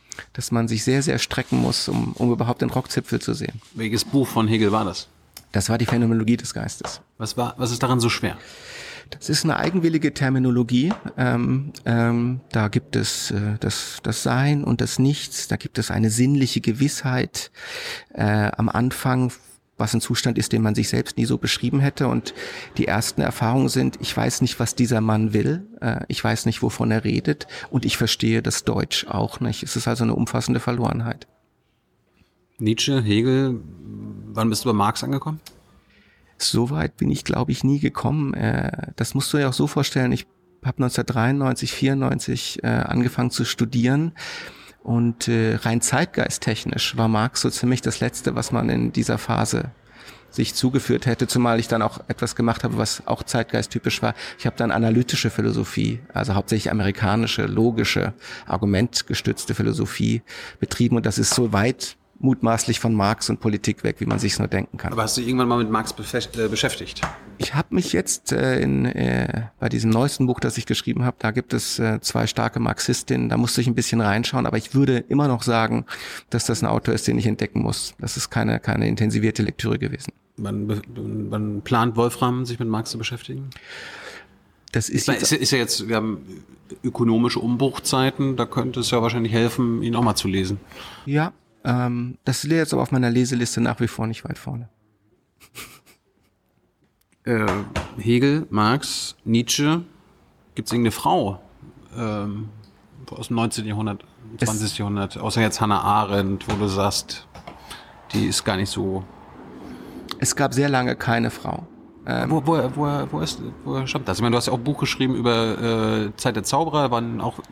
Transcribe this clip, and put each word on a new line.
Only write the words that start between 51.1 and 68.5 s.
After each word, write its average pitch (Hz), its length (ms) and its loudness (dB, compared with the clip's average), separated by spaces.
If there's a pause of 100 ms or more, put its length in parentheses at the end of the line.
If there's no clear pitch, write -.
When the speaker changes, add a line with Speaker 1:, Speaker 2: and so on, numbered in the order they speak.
Speaker 1:
zumal 120 320 2
ich 113 80 0
dann 113 160 2
auch 107 240 -2
etwas - 300 -4
gemacht 113 260 2
habe, 113 160 -2
was - 300 -2
auch - 160 -2
zeitgeisttypisch - 760 -2
war. 110 140 0 (240)
Ich - 80 -4
habe 117 100 -2
dann 117 140 0
analytische 113 600 2
Philosophie, 110 680 -2 (160)
also 98 200 0
hauptsächlich 104 360 0
amerikanische, 104 760 0
logische, 104 680 2 (320)
argumentgestützte - 1080 0
Philosophie 110 680 0 (380)
betrieben. 120 360 2
Und 117 80 0
das 110 140 0
ist 110 160 2
so 117 180 2
weit 107 440 0 (240)
mutmaßlich 120 600 2
von 113 140 2
Marx 104 360 2
und 113 80 0
Politik 104 460 0
weg, - 160 -2
wie 104 60 -2
man 101 120 0
sich's - 220 0
nur 98 80 0
denken - 280 -2
kann. 87 160 -6
Speaker 2:
Aber 113 120 -2
hast 110 120 -2
du 131 40 -2
irgendwann 123 260 0
mal 120 120 2
mit 110 120 0
Marx 110 220 -2
befest-, - 440 -6
äh, 113 120 0
beschäftigt? - 520 -4 (380)
Speaker 1:
Ich - 160 -6
hab 143 160 0
mich - 220 0
jetzt, - 400 -2
äh, 131 260 2